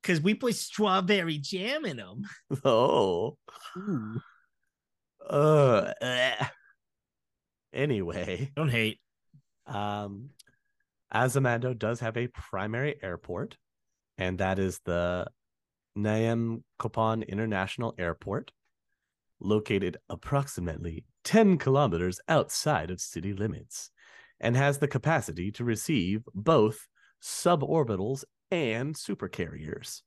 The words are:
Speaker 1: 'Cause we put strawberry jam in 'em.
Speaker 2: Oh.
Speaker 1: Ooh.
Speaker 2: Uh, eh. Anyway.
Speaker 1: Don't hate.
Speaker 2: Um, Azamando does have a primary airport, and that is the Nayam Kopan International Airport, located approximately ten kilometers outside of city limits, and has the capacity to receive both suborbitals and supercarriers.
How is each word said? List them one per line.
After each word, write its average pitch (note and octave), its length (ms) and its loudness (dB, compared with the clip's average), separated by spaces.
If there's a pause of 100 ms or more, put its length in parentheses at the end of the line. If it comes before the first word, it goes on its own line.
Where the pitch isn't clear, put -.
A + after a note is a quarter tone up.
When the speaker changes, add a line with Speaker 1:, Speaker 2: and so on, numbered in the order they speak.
Speaker 1:
'Cause F3 180 2
we F#3 140 2
put A#3 200 -2
strawberry F#3+ 800 0
jam G3+ 480 -6
in C#3 160 -6
'em. G2+ 220 -12 (420)
Speaker 2:
Oh. A2 720 4 (400)
Speaker 1:
Ooh. B2+ 440 -6 (1080)
Speaker 2:
Uh, C#3+ 720 6
eh. B2 460 0 (1300)
Anyway. G2 840 -2
Speaker 1:
Don't D3+ 140 0
hate. A2+ 280 0 (680)
Speaker 2:
Um, G#2 640 -6 (840)
Azamando B2 680 2
does A2+ 220 -2
have A2+ 160 -4
a A#2+ 120 -2
primary A#2 760 -6
airport, F2+ 560 -8 (580)
and F#2 220 -2
that F#2+ 200 2
is F#2+ 280 -2
the F2 400 0 (720)
Nayam A2+ 640 0 (180)
Kopan A2+ 480 0
International G#2 680 -2
Airport, F#2 540 -6 (840)
located G2 600 0 (100)
approximately E2+ 960 -4 (200)
ten G3+ 340 6
kilometers F#2 680 2
outside C#3 640 2
of F#2 120 -6
city E3+ 320 -6
limits, - 560 -6 (500)
and A#2+ 160 2
has C#3 220 4
the C#3+ 100 2
capacity A2 640 0
to A#2 120 -6
receive A2 580 0 (100)
both A2 560 2 (340)
suborbitals C3+ 1000 0 (280)
and C#3 440 -2
supercarriers. D#2 1120 -8